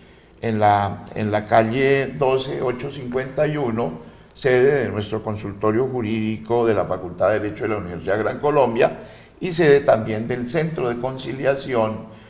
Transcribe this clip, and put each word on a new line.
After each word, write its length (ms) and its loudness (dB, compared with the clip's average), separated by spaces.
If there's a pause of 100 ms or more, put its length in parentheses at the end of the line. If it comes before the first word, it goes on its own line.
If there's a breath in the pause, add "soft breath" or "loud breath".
(420 loud breath)
en 180 0
la, 540 2
en 160 -2
la 160 0
calle 640 4
doce 520 0
ocho 320 -4
cincuenta 540 -2
y 100 -2
uno, 440 -2 (340 loud breath)
sede 500 4
de 60 -2
nuestro 320 -4
consultorio 680 0
jurídico 800 -2
de 80 4
la 100 2
Facultad 460 -2
de 100 2
Derecho 240 -6
de 60 -2
la 80 -2
Universidad 380 -4
de 80 0
Gran 140 -4
Colombia 600 2 (400 loud breath)
y 140 -4
sede 280 6
también 460 0
del 220 -4
Centro 400 -2
de 100 -4
Conciliación 1160 -2 (140)